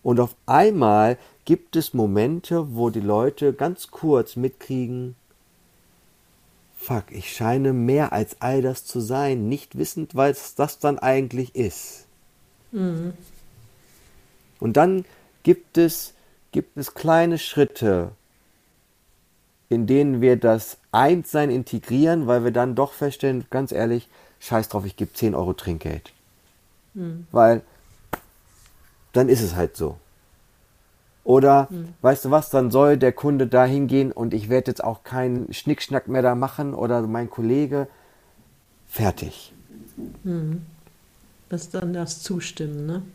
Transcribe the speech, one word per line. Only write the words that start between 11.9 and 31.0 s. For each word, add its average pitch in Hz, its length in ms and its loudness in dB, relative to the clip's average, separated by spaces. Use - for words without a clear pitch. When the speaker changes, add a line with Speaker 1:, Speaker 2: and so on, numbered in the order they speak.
Speaker 2:
Mhm. 180 400 -4
Speaker 1:
Und 117 160 -2
dann 185 280 4
gibt - 340 2
es, - 380 0
gibt - 240 -6
es 143 180 -12
kleine 165 440 2
Schritte, 98 720 0
in 117 180 0
denen 135 340 2
wir 123 160 6
das 113 420 0
Einssein 147 580 2
integrieren, 131 760 0
weil 120 180 2
wir 120 80 0
dann 127 220 0
doch 135 200 0
feststellen, 135 560 -4
ganz 131 220 -4
ehrlich, 117 360 -2
scheiß 110 280 -2
drauf, 98 180 -6
ich 95 100 -10
gebe - 160 -6
zehn 110 220 -2
Euro 90 180 -2
Trinkgeld. 80 600 -8
Speaker 2:
Mhm. 170 380 -12
Speaker 1:
Weil 117 300 6
dann 127 160 2
ist 120 140 4
es 87 140 -4
halt 87 200 -2
so. 76 200 -6